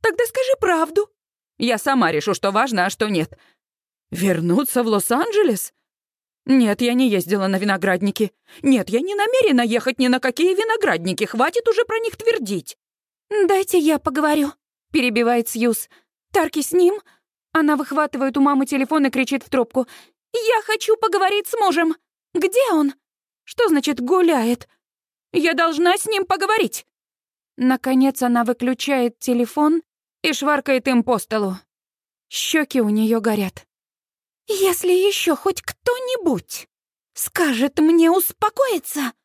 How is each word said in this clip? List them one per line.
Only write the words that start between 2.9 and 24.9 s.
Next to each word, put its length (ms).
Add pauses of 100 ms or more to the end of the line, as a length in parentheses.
что 180
нет». 300 (720)
«Вернуться 720
в 40
Лос-Анджелес?» 880 (720)
«Нет, 360
я 140
не 140
ездила 380
на 120
виноградники. 720 (300)
Нет, 280
я 100
не 140
намерена 460
ехать 380
ни 100
на 100
какие 360
виноградники. 680
Хватит 440
уже 160
про 140
них 180
твердить». 600 (720)
«Дайте 320
я 200
поговорю», 540 (400)
перебивает 560
Сьюз. 400 (440)
«Тарки 300
с 100
ним?» 280 (520)
Она 240
выхватывает 600
у 40
мамы 260
телефон 400
и 40
кричит 320
в 80
трубку. 360 (460)
«Я 300
хочу 340
поговорить 500
с 80
мужем! 400 (400)
Где 380
он?» 220 (500)
«Что 240
значит 320
«гуляет»?» 680 (640)